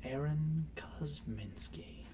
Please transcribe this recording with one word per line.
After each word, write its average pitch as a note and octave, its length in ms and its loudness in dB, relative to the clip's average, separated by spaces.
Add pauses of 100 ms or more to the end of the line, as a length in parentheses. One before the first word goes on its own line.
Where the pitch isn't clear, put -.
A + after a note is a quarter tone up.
Aaron D#3 600 4 (100)
Kosminski. - 1200 -4 (180)